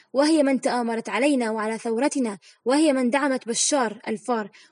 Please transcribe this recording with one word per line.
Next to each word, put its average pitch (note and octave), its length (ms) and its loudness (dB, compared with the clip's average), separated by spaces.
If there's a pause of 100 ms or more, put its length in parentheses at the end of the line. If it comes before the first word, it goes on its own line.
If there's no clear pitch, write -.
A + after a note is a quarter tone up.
(140)
وهي D4+ 300 4
من C4+ 180 0
تآمرت A#3 480 -2
علينا A#3+ 420 0
وعلى A3 260 -4
ثورتنا، A#3 600 -2 (280)
وهي C#4+ 280 4
من C4 160 0
دعمت C4+ 380 0
بشار A3+ 600 -2
الفار، A3 420 -4 (220)